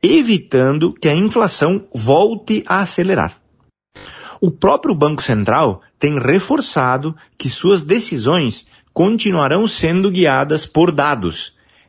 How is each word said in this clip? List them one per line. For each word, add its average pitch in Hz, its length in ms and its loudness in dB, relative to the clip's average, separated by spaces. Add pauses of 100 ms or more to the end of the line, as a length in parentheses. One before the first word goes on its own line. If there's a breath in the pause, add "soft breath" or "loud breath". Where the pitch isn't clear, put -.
evitando 170 880 2
que - 140 -2
a 151 80 2
inflação 196 760 0
volte 196 720 0
a 185 160 -2
acelerar. 175 560 -2 (1040 loud breath)
O 180 60 2
próprio 277 460 0
Banco 147 260 0
Central 110 640 0 (160 soft breath)
tem 147 180 0
reforçado 147 960 -2 (220 soft breath)
que - 100 -8
suas 175 360 0
decisões 147 840 -2 (260 soft breath)
continuarão 185 760 0
sendo 185 420 0
guiadas 151 560 0
por 170 260 2
dados, 139 600 -4 (360 soft breath)